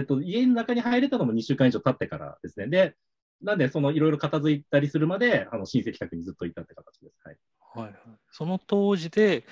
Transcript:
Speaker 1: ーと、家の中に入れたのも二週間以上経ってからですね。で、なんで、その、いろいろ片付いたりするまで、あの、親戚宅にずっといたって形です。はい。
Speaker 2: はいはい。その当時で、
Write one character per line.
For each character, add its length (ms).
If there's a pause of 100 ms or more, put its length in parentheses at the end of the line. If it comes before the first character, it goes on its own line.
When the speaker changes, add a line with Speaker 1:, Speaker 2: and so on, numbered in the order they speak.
Speaker 1:
ー 60
と、 160
家 240
の 80
中 200
に 60
入 200
れ 80
た 100
の 60
も 80
二 100
週 140
間 100
以 60
上 80
経 100
っ 60
て 100
か 120
ら 240
で 80
す 100
ね。 80
で、 260 (480)
な 140
ん 20
で、 100
そ 120
の、 100
い 80
ろ 100
い 40
ろ 60
片 200
付 140
い 100
た 160
り 100
す 100
る 100
ま 100
で、 320
あ 60
の、 100
親 160
戚 160
宅 160
に 80
ず 100
っ 20
と 120
い 60
た 80
っ 60
て 80
形 260
で 100
す。 140
は 80
い。 40 (360)
Speaker 2:
は 100
い 20
は 60
い。 40 (360)
そ 160
の 120
当 380
時 140
で、 420